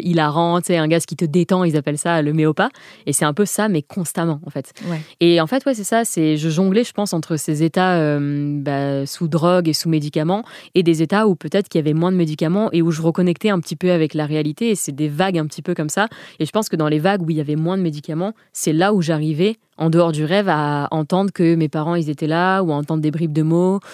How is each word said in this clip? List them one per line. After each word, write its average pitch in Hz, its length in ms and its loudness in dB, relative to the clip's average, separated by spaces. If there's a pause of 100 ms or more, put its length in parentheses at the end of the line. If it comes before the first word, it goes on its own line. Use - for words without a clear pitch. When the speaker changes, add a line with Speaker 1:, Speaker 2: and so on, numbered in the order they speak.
Speaker 1:
hilarant, 170 560 2
tu 170 80 -4
sais, 175 100 2
un 156 120 0
gaz 165 160 2
qui 156 100 -10
te 180 80 -2
détend, 180 400 2
ils 151 140 2
appellent 147 200 -2
ça 170 240 0
le 147 120 0
Méopa. 156 340 2 (380)
Et 143 80 -2
c'est 151 100 0
un 151 80 2
peu 208 140 0
ça, 214 240 -2
mais 156 140 0
constamment, 165 640 -4
en 160 40 -14
fait. - 240 -10 (160)
Speaker 2:
Ouais. 165 100 -4 (220)
Speaker 1:
Et 170 180 6
en 160 80 2
fait, 262 180 -2
ouais, 277 80 0
c'est 208 120 -6
ça, 226 180 0
c'est, 156 320 0
je 156 140 -2
jonglais, 190 340 2
je - 80 -6
pense, 208 220 -4
entre 160 240 -2
ces 151 260 -2
états, 185 360 2
euh, 147 600 0
bah, 139 440 -2
sous 160 240 -6
drogue 170 400 2
et 147 40 0
sous - 140 -4
médicaments, 160 560 0 (320)
et 180 80 4
des 165 180 2
états 196 240 2
où 190 100 4
peut-être 196 340 -2
qu'il 170 100 0
y 147 40 0
avait 151 100 2
moins 170 180 2
de 185 60 2
médicaments, 170 560 0
et 170 80 2
où 165 100 2
je 156 100 -6
reconnectais 175 480 0
un 185 120 0
petit 151 160 -10
peu 180 160 0
avec 156 200 0
la 151 120 -2
réalité, 151 460 -2
et 202 40 0
c'est - 160 -6
des 151 160 -4
vagues 170 300 0
un 156 100 -2
petit 147 140 -12
peu 180 120 -4
comme 156 140 -4
ça. 208 220 -2 (300)
Et 156 60 -2
je - 60 -8
pense 214 160 -2
que - 80 -4
dans 156 140 0
les 151 100 0
vagues 190 220 0
où 160 80 -2
il 160 80 -2
y 156 40 -2
avait 151 140 -4
moins 165 220 -2
de 190 40 -2
médicaments, 165 520 -4 (180)
c'est - 220 -2
là 190 200 4
où 190 80 2
j'arrivais, 156 540 0 (220)
en 160 120 2
dehors 170 220 4
du 151 140 -2
rêve, 196 220 0
à 147 440 0
entendre 180 420 0
que 170 220 2
mes 156 140 2
parents, 160 260 -2
ils 160 160 -2
étaient 151 160 -4
là, 185 340 2
ou 165 100 0
à 147 40 0
entendre 151 260 -2
des 151 80 0
bribes 156 240 -2
de 156 80 2
mots, 180 380 2 (140)